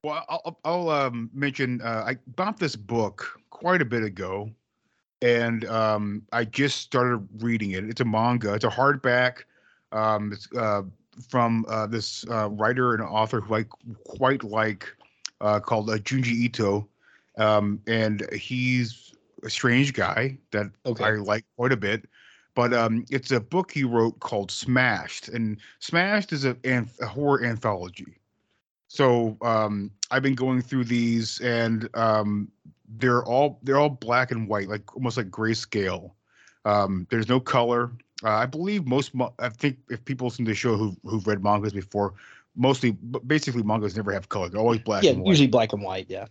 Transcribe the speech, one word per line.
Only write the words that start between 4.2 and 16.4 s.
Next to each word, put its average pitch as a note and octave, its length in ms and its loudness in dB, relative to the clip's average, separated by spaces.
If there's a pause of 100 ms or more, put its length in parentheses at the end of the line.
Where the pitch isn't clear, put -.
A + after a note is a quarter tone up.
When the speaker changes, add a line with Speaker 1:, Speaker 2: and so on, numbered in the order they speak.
Speaker 1:
and, A#2 420 2
um, G#2+ 580 -2 (100)
I A#2 120 0
just C3+ 340 0
started B2 480 0 (160)
reading A2 300 -2
it. F#2+ 120 -6
It's A2 160 -8
a B2+ 40 2
manga. A2 500 2
It's G#2 100 -2
a A#2 60 2
hardback. B2+ 680 2 (520)
Um, G#2+ 420 0
it's, - 240 -14
uh, G#2+ 260 0 (460)
from, A#2 400 2
uh, A2 200 -2
this, A2 420 -6
uh, A2 200 -2
writer A#2+ 440 2
and A2 80 -2
author A2 380 0
who G#2+ 160 -2
I A2+ 80 0
qu-, A2 400 -16
quite C3 400 0
like, A2 420 -2 (540)
uh, G#2 180 4
called, A2 320 0
uh, A2 80 0
Junji A#2+ 340 0 (120)